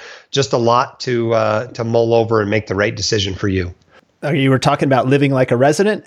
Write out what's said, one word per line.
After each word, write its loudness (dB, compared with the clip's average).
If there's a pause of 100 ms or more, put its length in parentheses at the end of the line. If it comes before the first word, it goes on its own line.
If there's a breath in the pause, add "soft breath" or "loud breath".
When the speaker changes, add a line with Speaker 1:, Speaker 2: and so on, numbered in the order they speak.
(300 loud breath)
Speaker 1:
just -2
a 2
lot 2
to, -2
uh, 0
to -8
mull 0
over 2
and 0
make -2
the -4
right 0
decision -4
for -6
you. -4 (500 soft breath)
Speaker 2:
Okay, -2
you 2
were 2
talking 0
about 2
living 2
like 0
a 0
resident, 0